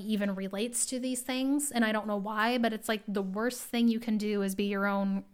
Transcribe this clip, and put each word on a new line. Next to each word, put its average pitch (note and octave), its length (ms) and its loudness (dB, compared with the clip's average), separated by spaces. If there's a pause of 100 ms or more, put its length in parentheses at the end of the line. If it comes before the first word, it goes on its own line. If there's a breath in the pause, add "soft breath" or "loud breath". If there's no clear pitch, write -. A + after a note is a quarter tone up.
(120)
even G3+ 240 2
relates G3+ 520 -2
to B3+ 120 -4
these B3+ 220 -2
things. C4+ 500 0
And A3+ 140 2
I G#3+ 80 2
don't G#3+ 140 -2
know G#3 100 0
why, G#3+ 400 0
but A3+ 160 2
it's A3 160 -6
like A3 180 0
the G3+ 140 -2
worst G#3+ 400 -2
thing A#3 260 2
you A3+ 120 4
can A3 180 0
do G#3 240 0
is F#3+ 140 0
be G3+ 100 0
your G3+ 220 0
own G3 360 0 (100)